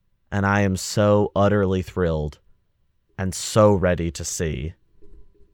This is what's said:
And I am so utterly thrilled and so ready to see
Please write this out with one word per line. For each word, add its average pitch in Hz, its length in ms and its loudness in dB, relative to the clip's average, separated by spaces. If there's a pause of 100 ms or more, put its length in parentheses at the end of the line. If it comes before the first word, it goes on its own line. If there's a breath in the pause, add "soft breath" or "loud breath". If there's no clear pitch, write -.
(320)
And 101 140 -2
I 101 160 2
am 98 160 2
so 104 580 2
utterly 98 460 2
thrilled 80 580 -4 (760)
and 92 160 -4
so 107 400 2
ready 85 380 0
to 85 120 -14
see 78 500 -6 (800)